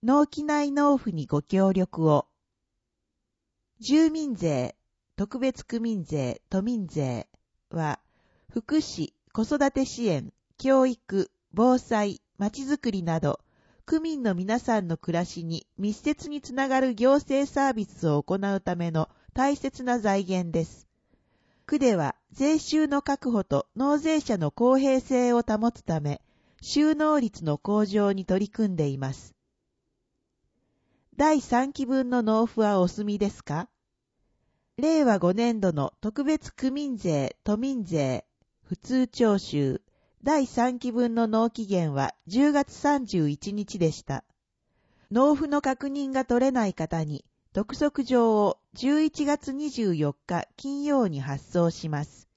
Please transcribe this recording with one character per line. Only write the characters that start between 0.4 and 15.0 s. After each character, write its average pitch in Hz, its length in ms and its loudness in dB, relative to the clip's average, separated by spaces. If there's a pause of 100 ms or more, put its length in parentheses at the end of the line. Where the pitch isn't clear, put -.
内 294 280 0
納 285 260 4
付 226 140 -4
に 156 140 -4
ご 147 160 0
協 190 320 2
力 175 360 2
を。 147 180 4 (1500)
住 302 300 4
民 302 260 -4
税、 151 400 -2 (400)
特 202 240 -6
別 262 260 -2
区 233 140 -6
民 220 240 -4
税、 139 460 -4
都 190 120 0
民 214 260 -4
税 131 400 -4 (440)
は、 156 280 -4 (480)
福 - 300 -4
祉、 - 360 -4 (200)
子 220 100 -2
育 285 280 0
て 269 140 -2
支 240 220 -6
援、 151 240 -2 (260)
教 262 280 4
育、 196 460 -2 (200)
防 247 280 4
災、 208 420 -4 (160)
ま 202 140 -2
ち 277 100 -12
づ 277 160 -2
く 233 140 -4
り 190 100 -4
な 165 180 -2
ど、 143 200 -2 (460)
区 320 160 0
民 311 200 -6
の 208 140 0
皆 196 240 -2
さ 226 200 0
ん 180 80 -6
の 165 100 -4
暮 170 200 -4